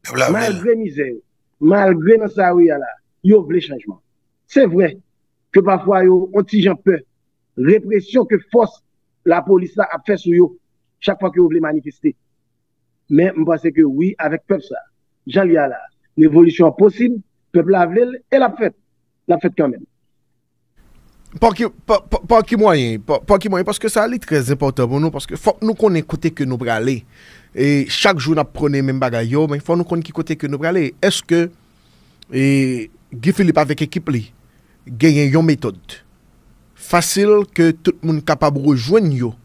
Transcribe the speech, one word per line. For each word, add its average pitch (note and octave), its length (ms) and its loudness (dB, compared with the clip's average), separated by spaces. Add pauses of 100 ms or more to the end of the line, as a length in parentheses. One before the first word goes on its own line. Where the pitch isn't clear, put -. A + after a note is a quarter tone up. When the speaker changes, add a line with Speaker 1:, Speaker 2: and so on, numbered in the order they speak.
Speaker 1:
Le - 60 -16
peuple - 120 -4
a B2+ 60 2
voulu. F#3+ 120 0
Speaker 2:
Malgré A3 360 -2
misère, D3 380 -6 (460)
malgré F#3+ 580 4
dans G#3+ 100 -2
sa F#3+ 240 0
rue F3 140 6
là, D3+ 140 0 (440)
il F#3+ 100 6
a A3 60 6
voulu E3+ 220 -2
changement. A#2 400 -14 (440)
C'est C#4 200 2
vrai F3 320 0 (560)
que F#3+ 80 6
parfois, F#3 420 0
yo, F#3 300 4
on G3+ 100 0
tige G3+ 240 0
un F3 80 -2
peu. F3 240 -4 (560)
Répression G3 720 0
que A3 100 0 (160)
force A3 320 0 (400)
la E3+ 180 0
police - 360 0
là G3+ 140 0
a E3 140 -10
fait G3+ 120 -2
sur F3 160 -2
yo F3 240 2 (420)
chaque F#3+ 200 -2
fois F#3 120 -2
que - 80 -2
vous F3+ 60 6
voulez E3 160 0
manifester. D3+ 540 -4 (920)
Mais E3 260 2
je D#3+ 80 -2
pense D#3+ 180 -2
que D#3+ 200 0
oui, D#3 360 0
avec D#3+ 300 -4
peuple F#3+ 160 -2
ça, - 140 -14 (500)
Jean F#3+ 160 0
Lia D#3+ 240 2
là, B2 100 -8 (380)
l'évolution D#3+ 560 4
possible, A3+ 480 0 (320)
peuple F3 240 2
a F3+ 100 2
voulu B3 360 -2 (100)
et C4+ 60 2
l'a B3 200 0
fait. A3 160 -4 (540)
L'a E3+ 100 2
fait E3+ 180 -2
quand D3+ 120 0
même. B2 160 -8 (1600)
Speaker 3:
Pas A3+ 120 4
qui, G#3+ 140 -2 (200)
pas, G#3 140 2
pas, - 280 -6
pas A3+ 140 4
qui - 140 -4
moyen, D3 440 2
pas, C#3 200 -2
pas - 180 2
qui G#3 120 -4
moyen, F#3 140 -2
parce G3+ 160 -6
que A3 100 -4
ça, G#3+ 200 0
c'est A#3+ 100 -6
très C3+ 320 -4
important C3+ 360 -2
pour C3 120 -2
nous, D#3 120 0
parce C#3 160 -12
que - 80 -12
faut - 180 -2
que - 120 -8
nous A3 80 0
connaissions F3+ 340 0
côté D#3 240 -4
que D#3+ 120 -6
nous B2+ 140 -4
pour A#2+ 120 -6
aller. A2+ 360 -2 (480)
Et C#3 340 0
chaque G3 300 -4
jour, D3 180 -4
nous D#3+ 100 -2
prenons C#3+ 360 -4
même C3+ 180 -4
bagaille, A#2 360 -4 (140)
mais C#3+ 80 -6
il C#3+ 40 -10
faut E3+ 140 -2
nous F3 80 -2
connaître E3+ 240 -6
qui - 60 -20
côté D#3+ 220 -6
que D#3 120 -10
nous C#3 100 -6
pour C#3+ 80 -8
aller. E3 360 -2
Est-ce F#3 200 0
que, E3+ 280 0 (840)
et, C3 560 0 (240)
Guy B2+ 200 -2
Philippe E3+ 240 2
avec D3+ 240 -2
équipe, D#3+ 280 -6
li, A#2 240 -4 (540)
gagne C#3 460 2
une D#3+ 120 2
méthode C3+ 300 -2 (1000)
facile G3+ 680 0 (100)
que E3 180 2
tout E3 300 -2
le D#3 60 -6
monde D#3 160 -2
capable D3 380 -2
de C3+ 60 0
rejoindre D3+ 460 2
yo A#2+ 200 -4 (100)